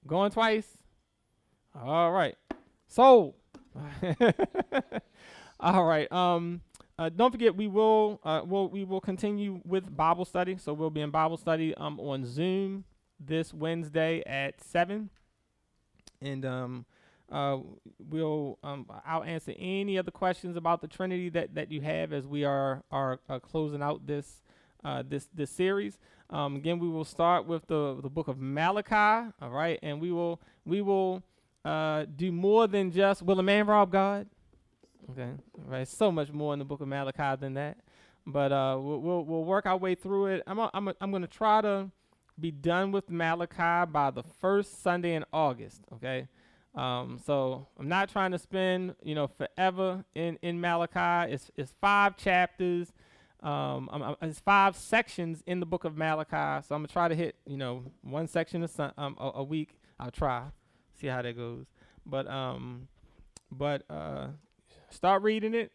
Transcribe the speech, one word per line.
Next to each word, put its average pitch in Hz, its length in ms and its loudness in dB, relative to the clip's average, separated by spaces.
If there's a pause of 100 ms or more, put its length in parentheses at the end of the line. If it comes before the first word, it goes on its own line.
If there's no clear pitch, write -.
Going 196 240 2
twice? 220 460 0 (960)
All 151 360 2
right. 175 260 2 (500)
So, 240 480 10 (400)
<laughs> 147 400 -4 (1400)
all 180 260 6
right. 156 260 4
Um, 175 500 2 (360)
uh, 165 120 -2
don't 220 220 4
forget, 226 240 4
we 208 120 -2
will, 214 560 4
uh, 156 220 0
we'll, 190 240 0
we 196 140 -4
will 190 180 -4
continue 202 640 -4
with 185 300 -4
Bible 170 300 2
study. 180 320 -2
So 147 160 -6
we'll 156 160 -2
be 156 120 -4
in 147 80 -2
Bible 160 280 2
study, 160 380 0
um, 151 240 -6
on 135 260 -4
Zoom 185 600 -2 (340)
this 156 340 -4
Wednesday 160 720 -2
at 139 360 -6
seven. 196 480 -2 (1120)
And, 135 240 -6
um, 127 400 -6 (460)
uh, 139 260 0 (400)
we'll, 156 680 -4
um, 143 220 -10 (200)
I'll 160 180 -4
answer 165 340 -8
any 196 400 -4
other 175 140 -4
questions 180 440 -4
about 170 260 0
the 165 60 -12
Trinity 185 420 -4
that, 165 260 -4
that 156 160 -6
you 151 100 -6
have 156 320 -4
as 139 140 -6
we 147 160 -2
are, 139 480 0
are, 135 280 -2 (100)
uh, 131 100 -6
closing 147 420 -4
out 143 240 -4
this 143 360 -8 (420)
uh, 135 240 -6
this, 139 260 -6
this 147 180 -6
series. 196 460 -2 (320)
Um, 143 260 -4
again, 160 240 -2
we 170 100 -2
will 160 160 -4
start 170 400 2
with 165 220 -4
the, 147 340 -2
the 135 80 -6
book 151 180 -4
of 135 120 -6
Malachi, 208 920 2 (100)
all 131 80 -10
right? 151 340 -2
And 147 160 -6
we 175 120 -4
will, 170 300 -2 (240)
we 190 160 0
will, 190 420 2 (420)
uh, 156 400 0 (100)
do 180 160 -2
more 202 360 6
than 196 240 0
just, 196 300 4
"Will 185 180 2
a 185 40 4
man 202 240 4
rob 208 240 6
God?" 196 360 0 (840)
Okay, 127 200 -8 (340)
right? 131 220 -6
So 208 240 2
much 151 200 -2
more 147 220 -2
in 143 60 -4
the 139 60 -6
book 139 160 -8
of 139 60 -8
Malachi 139 520 -2
than 135 140 -6
that. 147 240 -6 (480)
But, 139 260 2
uh, 135 280 2
we'll, 139 200 -4
we'll, 170 260 -2
we'll 160 180 -2
work 190 220 0
our 185 120 2
way 185 180 0
through 196 320 0
it. 190 200 -2
I'm 202 120 -6
a, 226 140 0
I'm 202 140 -4
a, 190 120 -4
I'm 196 120 -4
gonna 185 160 -4
try 220 340 4
to 196 280 0 (500)
be 165 120 -4
done 170 400 0
with 196 180 -2
Malachi 170 840 0
by 143 200 2
the 123 120 -8 (180)
first 196 400 0
Sunday 175 340 0
in 156 160 -2
August, 127 520 -2 (100)
okay? 131 340 -6 (480)
Um, 123 480 -4
so 135 440 -2 (100)
I'm 135 100 -8
not 190 220 0
trying 190 220 0
to 175 80 -4
spend, 185 640 -2
you 151 100 -6
know, 147 140 0
forever 185 760 -2 (120)
in, 165 260 -4
in 170 180 -4
Malachi. 175 720 0
It's, - 240 -8
it's 135 240 -8
five 202 380 4
chapters. 180 760 0 (500)
Um, 139 500 -4
I'm, 147 100 -6
I'm, 127 200 -6
it's 160 180 -8
five 196 360 6
sections 170 720 -2
in 180 140 -2
the 180 60 -4
book 170 180 -4
of 160 120 -6
Malachi. 151 680 -2
So 151 100 -4
I'm 151 60 -4
gonna 151 60 -8
try 170 200 2
to 165 80 2
hit, 165 200 -2 (100)
you 139 120 -10
know, 127 260 -6 (180)
one 147 260 -6
section 165 360 -2
a 170 40 -4
sun-, 147 300 -4
um, 139 220 -8
a, 135 160 -4
a 135 80 -6
week. 151 340 -6 (220)
I'll 123 120 -10
try, 127 320 -2 (560)
see 143 80 -8
how 127 140 -4
that 120 160 -8
goes. 120 280 -10 (400)
But, 135 220 -6
um, 127 600 -8 (640)
but, 143 380 -4
uh, 139 380 -8 (640)
start 196 320 2
reading 220 320 0
it. 233 220 -2